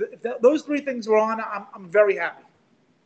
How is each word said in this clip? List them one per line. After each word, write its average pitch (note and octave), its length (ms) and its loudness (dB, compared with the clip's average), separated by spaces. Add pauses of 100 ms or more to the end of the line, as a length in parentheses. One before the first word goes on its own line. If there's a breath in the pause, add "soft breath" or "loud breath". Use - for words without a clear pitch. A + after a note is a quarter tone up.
(120)
if F3 100 -20
that, A#3 200 -8
those C#4+ 200 6
three D4 180 -4
things B3 280 -6
were G#3+ 100 4
on, A3 220 0
I'm, G#3 340 -10
I'm F#3+ 160 -18
very G3 260 4
happy. E3+ 280 -8 (600)